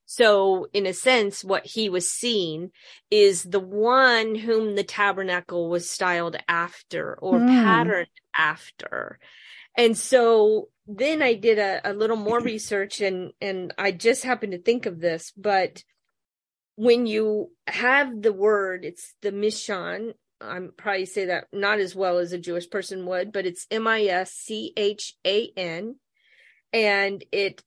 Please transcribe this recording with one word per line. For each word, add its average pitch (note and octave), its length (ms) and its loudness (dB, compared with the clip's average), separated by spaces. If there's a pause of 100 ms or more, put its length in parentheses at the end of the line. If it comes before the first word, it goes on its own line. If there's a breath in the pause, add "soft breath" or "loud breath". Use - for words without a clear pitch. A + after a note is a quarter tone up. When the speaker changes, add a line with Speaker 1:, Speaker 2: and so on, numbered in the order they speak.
Speaker 1:
So G3 680 4
in G3+ 140 0
a F#3 80 -4
sense, A3 500 0
what F#3+ 220 -2
he A3 240 -4
was F3 200 -2
seeing F3+ 600 -4 (400 loud breath)
is G3+ 320 6
the F#3 180 -2
one A3 760 2
whom A3 380 0
the G3+ 100 0
tabernacle F#3 840 -2
was F3 220 -2
styled E3+ 460 -2 (120)
after E3+ 720 -4
or F#3+ 200 2
Speaker 2:
Hmm. A#3+ 80 4
Speaker 1:
patterned A3+ 600 4 (260)
after. - 840 -4 (580 loud breath)
And A#3 200 4
so A3+ 760 4 (180)
then C#4 340 -2
I B3 120 4
did G#3+ 260 2
a, G3 240 0
a G3+ 80 -4
little A3 240 0
more A3 240 0
research, G#3+ 600 -4
and, F#3 400 -4
and F#3+ 380 -6
I G3 140 0
just A3+ 320 0
happened A#3+ 280 -2
to F3+ 60 -6
think A#3 280 0
of F3 120 -8
this, E3 380 -4
but G3 480 0 (920)
when A#3 320 4
you G#3+ 460 0 (160)
have B3+ 520 2
the G#3+ 120 2
word, F#3+ 520 0
it's - 380 -14
the G3+ 80 -4
Mishkan. G3+ 840 -4 (260)
I'm F3+ 360 -12
probably F#3+ 300 -4
say F#3+ 200 -4
that F3+ 260 -4
not G3+ 260 0
as F#3+ 160 -2
well F#3 240 0
as F3 140 -2
a F3+ 60 -6
Jewish F3 320 -8
person F#3+ 360 -8
would, F#3 240 -4
but F#3+ 160 -4
it's F3 240 -8
M A3 160 -4
I A3 180 2
S F#3 280 0
C A3 440 -10
H G#3 380 -2 (100)
A G#3 320 0
N. F#3 400 -8 (760 soft breath)
And G3+ 580 0
it, G3 360 -2